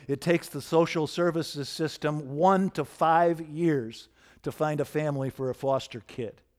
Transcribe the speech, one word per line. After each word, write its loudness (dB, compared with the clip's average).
it -2
takes 0
the -10
social 2
services -2
system -4
one 4
to -4
five 4
years -2
to -6
find 0
a 0
family -2
for -4
a -4
foster -2
kid. -10